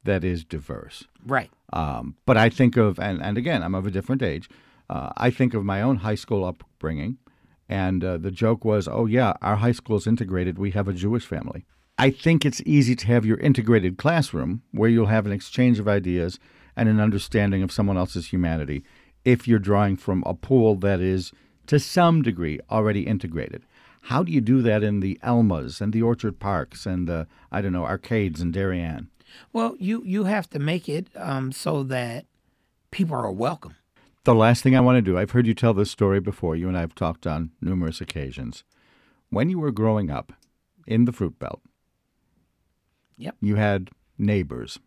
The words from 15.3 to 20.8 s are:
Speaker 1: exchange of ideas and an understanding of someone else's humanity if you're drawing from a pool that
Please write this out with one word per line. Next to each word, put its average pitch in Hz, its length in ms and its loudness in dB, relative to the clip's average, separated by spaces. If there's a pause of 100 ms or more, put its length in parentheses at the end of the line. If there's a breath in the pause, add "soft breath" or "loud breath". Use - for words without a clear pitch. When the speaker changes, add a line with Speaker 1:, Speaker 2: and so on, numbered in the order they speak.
Speaker 1:
exchange 120 460 0
of 104 80 -2
ideas 90 540 0 (340 soft breath)
and 113 140 2
an 107 100 4
understanding 101 640 0
of 92 80 -2
someone 98 280 0
else's 87 340 -4
humanity 80 500 -2 (420 soft breath)
if 123 220 2
you're 117 140 4
drawing 98 360 2
from 92 300 -4
a 90 80 -4
pool 117 420 2
that 95 240 0